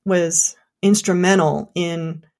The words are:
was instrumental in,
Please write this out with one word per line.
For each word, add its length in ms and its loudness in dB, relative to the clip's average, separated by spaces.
was 500 0
instrumental 920 2
in, 500 -6